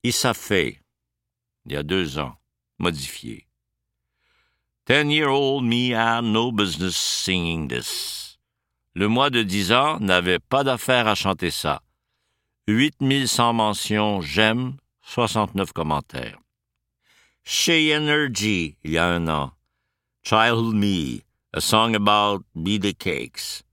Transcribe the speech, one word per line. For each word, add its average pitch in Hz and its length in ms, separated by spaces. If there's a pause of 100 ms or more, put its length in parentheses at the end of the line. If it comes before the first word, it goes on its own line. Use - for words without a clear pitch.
Issa 120 320
Faye, 85 440 (840)
il - 60
y 69 40
a 73 60
deux 78 380
ans, 65 160 (420)
modifié. 80 720 (1400)
Ten-year-old 139 800
me 120 300
had 117 300
no 113 260
business 92 440
singing 85 760
this. - 680 (560)
Le 98 140
moi 123 240
de 117 100
dix 98 300
ans 143 280
n'avait 90 380
pas 139 260
d'affaire 123 440
à 104 80
chanter 87 340
ça. 71 320 (840)
Huit 131 340
mille 135 260
cent 120 260
mentions, 107 680
j'aime, 110 560 (240)
soixante-neuf 104 720
commentaires. - 640 (1080)
Chez 156 480
Energy, 110 920
il 78 60
y 80 60
a 85 100
un 85 200
an. 76 240 (720)
Childhood 113 520
Me, 90 480 (280)
a - 80
song 113 340
about 104 520 (100)
birthday 95 380
cakes. - 800